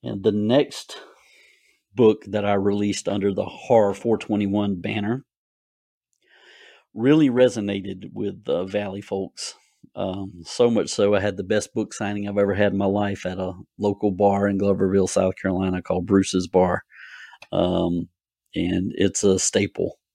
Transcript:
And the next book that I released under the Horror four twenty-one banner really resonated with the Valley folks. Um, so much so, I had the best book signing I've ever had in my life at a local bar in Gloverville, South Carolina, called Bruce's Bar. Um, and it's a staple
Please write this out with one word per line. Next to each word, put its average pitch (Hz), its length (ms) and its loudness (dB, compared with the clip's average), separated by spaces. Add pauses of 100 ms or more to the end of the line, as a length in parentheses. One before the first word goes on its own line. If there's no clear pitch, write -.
And 107 160 -8
the 101 120 2
next 110 640 -2 (960)
book 110 300 4
that 101 180 -4
I 101 120 2
released 101 520 0
under 98 260 -2
the 95 120 -4
Horror 104 480 2
four 110 240 -2
twenty-one 104 640 -2
banner 107 420 -4 (1700)
really 139 360 4
resonated 101 840 0
with 101 320 -8
the 85 220 -2
Valley 101 340 -4
folks. - 560 -8 (400)
Um, 95 480 -8
so 120 260 2
much 107 200 0
so, 101 260 2
I 95 60 2
had 101 160 -2
the 98 60 -6
best 104 300 -2
book 110 200 -4
signing 104 340 -6
I've 101 100 -2
ever 101 160 2
had 101 200 2
in 98 40 -2
my 98 80 0
life 101 400 -2
at 90 120 -6
a 92 160 -6 (240)
local 104 340 0
bar 98 360 2
in 101 100 0
Gloverville, 98 500 2
South 92 340 0
Carolina, 92 400 -2
called 90 240 -4
Bruce's 95 420 2
Bar. 92 360 2 (680)
Um, 87 580 0 (460)
and 90 400 -2
it's - 280 -2
a 95 160 4
staple - 600 -2 (160)